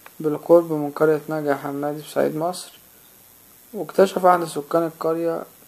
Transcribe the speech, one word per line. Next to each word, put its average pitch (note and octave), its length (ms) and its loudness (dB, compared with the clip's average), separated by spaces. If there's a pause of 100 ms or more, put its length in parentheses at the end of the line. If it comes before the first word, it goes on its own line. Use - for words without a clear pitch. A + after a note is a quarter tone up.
(200)
بالقرب D#3+ 520 4
من D3 200 -4
قرية D#3 380 2
نجا D3 260 -2
حمادي C#3+ 460 -6
في D3+ 80 -18
صعيد C#3+ 260 -2
مصر، E3+ 440 -8 (960)
واكتشف F#3+ 520 0
أحد F3+ 180 4
سكان E3 420 -2
القرية E3 580 -4 (240)